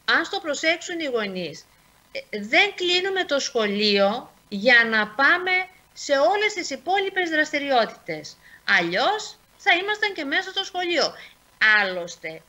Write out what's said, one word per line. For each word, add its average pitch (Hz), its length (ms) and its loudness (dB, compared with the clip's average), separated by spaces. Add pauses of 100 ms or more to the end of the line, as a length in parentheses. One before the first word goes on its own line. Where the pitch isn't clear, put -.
αν 262 200 2
στο 392 160 -6
προσέξουν 330 600 -2
οι 320 40 -4
γονείς, 196 640 -4 (460)
ε, 180 80 -10 (200)
δεν 330 340 2
κλείνουμε 359 500 -2
το 285 140 0
σχολείο 208 920 0 (180)
για 233 420 4
να 214 180 2
πάμε 349 440 2 (400)
σε - 200 -6
όλες 403 420 4
τις 359 160 -8
υπόλοιπες 381 600 -2
δραστηριότητες. 269 1040 -2 (420)
Αλλιώς 240 600 -2 (180)
θα - 140 0 (120)
ήμασταν 415 300 -2
και 339 120 -8
μέσα 359 260 -2
στο 381 140 -6
σχολείο. 349 480 -2 (680)
Άλλωστε, 170 680 -6